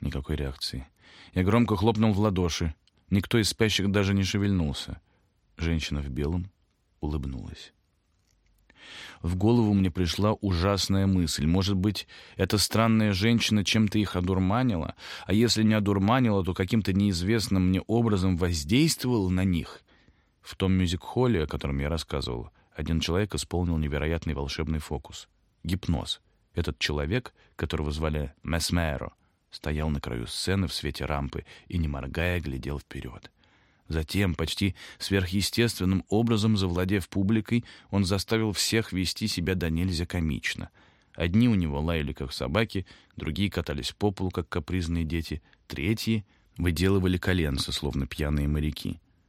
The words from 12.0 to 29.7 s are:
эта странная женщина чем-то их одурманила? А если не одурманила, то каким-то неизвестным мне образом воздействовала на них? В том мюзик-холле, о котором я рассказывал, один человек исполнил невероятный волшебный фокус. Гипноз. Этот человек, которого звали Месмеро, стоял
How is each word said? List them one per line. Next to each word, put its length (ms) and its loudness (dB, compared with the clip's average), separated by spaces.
эта 220 0
странная 540 4
женщина 520 2
чем-то 340 2
их 180 0
одурманила? 800 0
А 60 0
если 300 4
не 120 6
одурманила, 720 4
то 100 -2
каким-то 380 0
неизвестным 760 2
мне 140 2
образом 540 2
воздействовала 920 2
на 160 2
них? 380 -2
В 160 -18
том 160 2
мюзик-холле, 720 0
о 20 -2
котором 320 -4
я 100 -2
рассказывал, 600 -6
один 260 -2
человек 340 0
исполнил 420 -2
невероятный 580 -2
волшебный 440 -4
фокус. 500 -10
Гипноз. 560 -4
Этот 240 -4
человек, 560 -4
которого 360 -4
звали 400 -4
Месмеро, 720 -2
стоял 400 -2